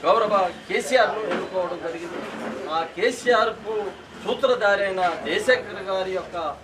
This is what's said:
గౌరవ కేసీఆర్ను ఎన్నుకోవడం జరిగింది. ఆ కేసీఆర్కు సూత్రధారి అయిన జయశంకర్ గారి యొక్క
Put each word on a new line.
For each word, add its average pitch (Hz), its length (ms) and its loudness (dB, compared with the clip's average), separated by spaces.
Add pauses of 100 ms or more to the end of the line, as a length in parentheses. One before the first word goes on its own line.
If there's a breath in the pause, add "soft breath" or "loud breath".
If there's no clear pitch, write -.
గౌరవ 202 440 4 (180)
కేసీఆర్ను 226 520 2
ఎన్నుకోవడం 180 680 -4
జరిగింది. 170 320 -8 (500)
ఆ 165 140 0 (120)
కేసీఆర్కు 220 880 2 (420)
సూత్రధారి 214 600 2
అయిన 185 160 -2 (240)
జయశంకర్ 196 580 0
గారి 190 280 -2
యొక్క 165 520 -4